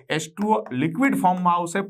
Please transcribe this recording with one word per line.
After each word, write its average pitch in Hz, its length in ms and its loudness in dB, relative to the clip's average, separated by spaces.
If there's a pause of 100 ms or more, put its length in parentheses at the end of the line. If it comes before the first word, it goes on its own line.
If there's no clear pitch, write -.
(180)
એચ 160 100 -4
ટુ 208 300 -2
ઓ - 20 0 (240)
લિક્વિડ 214 400 0
ફોર્મમાં 180 380 2
આવશે, 170 180 -4 (100)